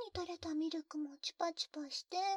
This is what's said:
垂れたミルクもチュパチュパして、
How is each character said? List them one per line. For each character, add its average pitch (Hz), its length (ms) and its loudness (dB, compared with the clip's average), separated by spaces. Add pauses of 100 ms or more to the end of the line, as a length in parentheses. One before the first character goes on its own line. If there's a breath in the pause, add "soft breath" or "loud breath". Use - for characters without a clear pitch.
(140)
垂 349 200 -2
れ 339 40 -6
た 320 160 -2
ミ 311 160 4
ル 311 140 -2
ク - 140 -6
も 285 240 -2
チ - 100 -2
ュ - 60 -18
パ 339 160 4
チ - 180 -4
ュ 302 140 -4
パ 277 40 -10
し - 180 -4
て、 359 100 0 (200)